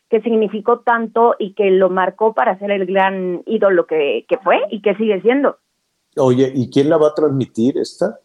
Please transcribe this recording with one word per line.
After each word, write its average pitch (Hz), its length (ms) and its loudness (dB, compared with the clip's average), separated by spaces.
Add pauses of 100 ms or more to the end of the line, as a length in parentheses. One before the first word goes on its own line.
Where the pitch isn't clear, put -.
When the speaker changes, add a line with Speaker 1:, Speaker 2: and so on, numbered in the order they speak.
Speaker 1:
que 226 120 0
significó 220 600 0
tanto 233 580 0
y 196 140 -6
que 202 180 0
lo 190 180 4
marcó 185 460 -2
para 208 240 0
ser 202 140 -4
el 196 140 -4
gran 190 600 -2
ídolo 196 400 2
que, 139 420 -2
que 165 100 -2
fue 220 220 0 (120)
y 208 100 -10
que 196 140 0
sigue 208 240 -2
siendo. 247 380 0 (580)
Speaker 2:
Oye, 131 360 2
¿y 131 180 -4
quién 143 200 2
la 165 60 4
va 151 140 4
a 151 40 -12
transmitir 135 640 0
esta, 190 460 -6